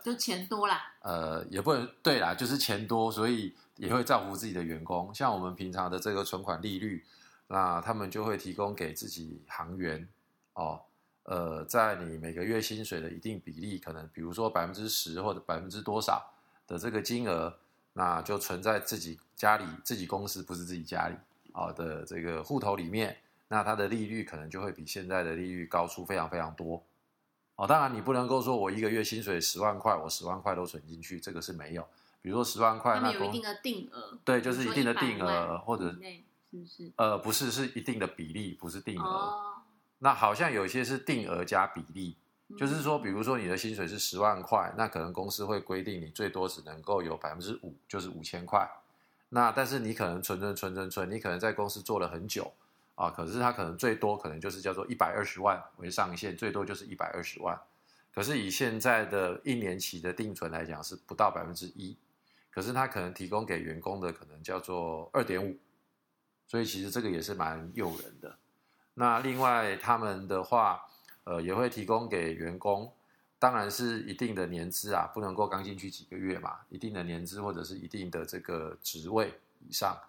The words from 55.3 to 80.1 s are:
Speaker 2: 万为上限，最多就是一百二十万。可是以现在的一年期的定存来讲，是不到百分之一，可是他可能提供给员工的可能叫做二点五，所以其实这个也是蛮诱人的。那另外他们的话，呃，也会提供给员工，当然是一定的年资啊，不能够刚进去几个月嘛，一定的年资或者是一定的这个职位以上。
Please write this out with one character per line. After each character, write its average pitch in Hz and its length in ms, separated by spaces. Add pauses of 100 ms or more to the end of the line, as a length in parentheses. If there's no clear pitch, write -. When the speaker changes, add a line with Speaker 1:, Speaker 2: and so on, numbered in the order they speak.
Speaker 2:
万 92 220 (160)
为 87 120
上 92 240
限， 92 220
最 107 160
多 101 100
就 95 120
是 98 100
一 - 100
百 82 180
二 87 100
十 - 180
万。 87 180 (540)
可 98 100
是 139 160
以 98 120
现 113 280
在 110 280
的 92 360
一 135 120
年 98 240
期 90 220
的 90 120
定 107 220
存 85 160
来 82 160
讲， 80 180
是 - 100
不 - 200
到 101 160
百 85 160
分 87 80
之 90 140
一， 101 280 (540)
可 92 100
是 117 140
他 131 120
可 117 140
能 90 140
提 92 120
供 104 200
给 87 120
员 80 220
工 95 220
的 85 100
可 - 140
能 78 160
叫 92 180
做 85 540
二 127 100
点 92 180
五， 92 140 (920)
所 117 140
以 113 60
其 98 160
实 98 80
这 123 100
个 110 100
也 85 80
是 101 140
蛮 82 420
诱 101 140 (140)
人 - 180
的。 - 160 (560)
那 120 280
另 131 200
外 117 380
他 117 180
们 98 320
的 95 160
话， 104 420 (380)
呃， 87 160
也 90 140
会 120 140
提 110 160
供 113 240
给 82 240
员 82 260
工， 101 340 (460)
当 127 160
然 104 160
是 117 320
一 95 120
定 113 200
的 92 120
年 85 240
资 104 220
啊， 85 220
不 110 60
能 95 140
够 104 120
刚 95 160
进 98 140
去 95 140
几 - 140
个 95 120
月 95 220
嘛， 85 300
一 92 100
定 110 140
的 92 100
年 87 220
资 95 160
或 101 120
者 85 100
是 92 160
一 87 80
定 92 240
的 82 140
这 92 160
个 82 420
职 80 260
位 107 260 (260)
以 120 120
上。 95 240 (120)